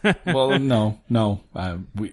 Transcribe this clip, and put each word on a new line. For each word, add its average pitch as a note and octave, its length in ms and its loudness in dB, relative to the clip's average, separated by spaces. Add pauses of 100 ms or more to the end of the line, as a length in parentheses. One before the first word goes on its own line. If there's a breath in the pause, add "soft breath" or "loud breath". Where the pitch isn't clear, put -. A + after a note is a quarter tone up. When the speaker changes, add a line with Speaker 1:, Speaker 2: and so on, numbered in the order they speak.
Speaker 1:
<laughs> - 240 0
Speaker 2:
Well, C3+ 320 2
no, A2+ 500 0
no. G#2+ 320 0 (140)
Uh, F2+ 240 -6 (160)
we, G#2 180 -8